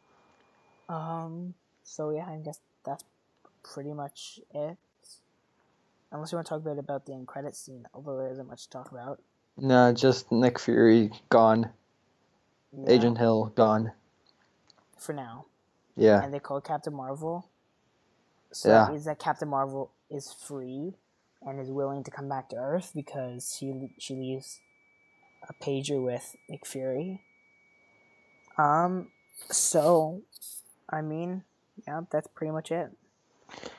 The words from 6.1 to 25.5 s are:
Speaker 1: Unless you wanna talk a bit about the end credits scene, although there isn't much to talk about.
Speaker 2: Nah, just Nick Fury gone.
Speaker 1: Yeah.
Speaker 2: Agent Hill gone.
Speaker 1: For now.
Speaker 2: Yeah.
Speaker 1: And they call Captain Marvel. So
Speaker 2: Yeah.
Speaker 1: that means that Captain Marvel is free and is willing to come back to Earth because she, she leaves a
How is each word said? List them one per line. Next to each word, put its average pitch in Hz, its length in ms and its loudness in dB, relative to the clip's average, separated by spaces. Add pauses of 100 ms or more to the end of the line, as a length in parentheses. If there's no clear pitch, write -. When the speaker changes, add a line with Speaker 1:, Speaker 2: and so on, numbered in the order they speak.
Speaker 1:
Unless 156 180 -10
you 175 60 -4
wanna 165 100 -6
talk 156 120 -6
a 156 40 -12
bit 151 140 -6
about 139 280 -8
the 139 80 -14
end 131 140 -14
credits 139 320 -12
scene, 127 340 -18
although 135 240 -10
there 131 140 -6
isn't 131 160 -12
much 135 180 -18
to - 40 -20
talk 143 220 -16
about. 131 300 -12 (360)
Speaker 2:
Nah, 127 340 6
just 127 400 2
Nick 120 280 4
Fury 117 520 8 (180)
gone. 113 420 6 (1000)
Speaker 1:
Yeah. 135 160 -4
Speaker 2:
Agent 117 280 6
Hill 113 380 4
gone. 110 360 4 (1080)
Speaker 1:
For - 140 -10
now. 131 340 -10 (520)
Speaker 2:
Yeah. 104 260 8
Speaker 1:
And 139 100 -6
they 143 60 -6
call 139 220 -8
Captain 151 320 -6
Marvel. 156 560 -8 (1040)
So - 160 2
Speaker 2:
Yeah. 110 160 10
Speaker 1:
that 123 60 -2
means 151 120 -8
that 151 160 -6
Captain 151 300 -4
Marvel 135 420 -4 (180)
is 143 220 -12
free 139 640 -10 (460)
and 139 180 -10
is 131 100 -10
willing 139 360 -4
to - 60 -16
come 139 180 -12
back 135 200 -8
to 107 60 -12
Earth 143 400 -4
because 127 600 -10
she, 135 400 -8
she - 180 -10
leaves 131 460 -8 (880)
a - 40 -18